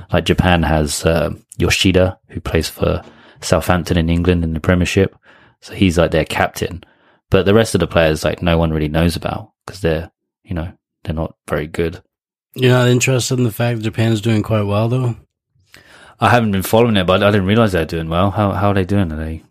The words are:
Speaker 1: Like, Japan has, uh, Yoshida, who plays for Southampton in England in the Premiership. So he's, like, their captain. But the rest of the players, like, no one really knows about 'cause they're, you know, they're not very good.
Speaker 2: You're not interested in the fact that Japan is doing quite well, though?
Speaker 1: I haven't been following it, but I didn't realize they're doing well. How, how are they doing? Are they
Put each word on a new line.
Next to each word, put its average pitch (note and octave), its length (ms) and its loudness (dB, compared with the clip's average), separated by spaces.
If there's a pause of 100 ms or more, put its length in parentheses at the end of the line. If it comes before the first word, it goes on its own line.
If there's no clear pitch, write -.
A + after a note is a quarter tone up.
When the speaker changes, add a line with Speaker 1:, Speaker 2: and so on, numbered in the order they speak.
(120)
Speaker 1:
Like, F2 120 0
Japan F2 380 2
has, D#2 420 0
uh, E2 300 0 (240)
Yoshida, F#2 600 2 (100)
who E2+ 120 -10
plays - 280 -2
for E2 340 -4 (380)
Southampton F2 560 0
in E2 120 0
England E2+ 360 2
in D#2+ 80 -4
the D#2 80 -4
Premiership. F#2 560 0 (460)
So - 120 -18
he's, F2 240 2
like, E2 140 2
their D#2 120 0
captain. - 600 -6 (440)
But F#2+ 160 2
the G2+ 100 4
rest A2 200 2
of F#2 60 2
the E2 80 0
players, D#2 340 0
like, - 180 -4
no E2+ 160 2
one E2 160 0
really D2+ 160 -2
knows D#2+ 280 0
about - 340 -8 (160)
'cause - 140 -16
they're, E2 320 -4 (320)
you F2+ 100 -10
know, E2+ 160 -6 (320)
they're D#2+ 120 -6
not D#2+ 200 -6 (140)
very D2 180 -4
good. E2 340 -6 (540)
Speaker 2:
You're B2+ 180 2
not B2 160 4
interested B2 500 0
in B2 60 0
the A2+ 60 0
fact A#2+ 280 -4
that G#2+ 60 -10
Japan A2+ 280 0
is G#2+ 80 0
doing A2 220 0
quite G#2 200 -2
well, G2+ 260 0
though? B2 280 -2 (1040)
Speaker 1:
I A2 100 2
haven't A2+ 220 2
been F#2 100 0
following A2+ 340 2
it, F2+ 100 2
but F#2+ 160 2
I G2+ 80 2
didn't G2+ 160 2
realize G#2+ 260 2
they're E2 120 0
doing D#2+ 240 -6
well. F2+ 220 0
How, G2+ 220 0
how G2+ 180 0
are F#2+ 40 0
they F#2+ 100 0
doing? F#2 280 0
Are D#2 40 -6
they D#2+ 340 -8